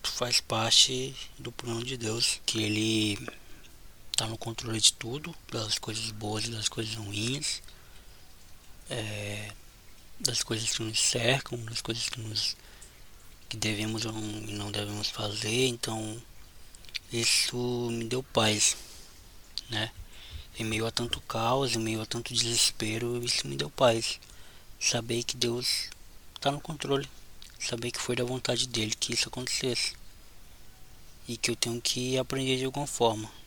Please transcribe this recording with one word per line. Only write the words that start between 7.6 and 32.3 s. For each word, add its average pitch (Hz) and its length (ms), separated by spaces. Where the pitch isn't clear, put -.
é, 104 600
das - 240
coisas 113 280
que - 120
nos 110 160
cercam, 123 680
das 113 160
coisas 113 280
que - 100
nos, 107 380
que - 80
devemos 110 500
ou 110 60
não, 107 380
e 104 40
não 101 180
devemos 104 380
fazer. 104 580
Então 113 540
isso 120 800
me 117 120
deu 123 180
paz, 107 540
né? 110 200
Em 113 60
meio 110 200
a 113 60
tanto - 300
caos, 117 540
em 113 40
meio 110 220
a 101 40
tanto 117 280
desespero, 117 880
isso - 240
me 139 80
deu 143 140
paz. 113 500
Saber 117 440
que - 140
Deus 123 520
tá 143 120
no 143 100
controle, 139 480
saber 117 300
que - 100
foi - 160
da 123 80
vontade 123 440
dele 113 260
que - 200
isso - 160
acontecesse, - 640
e 117 100
que - 120
eu 117 60
tenho 117 260
que 127 380
aprender 131 380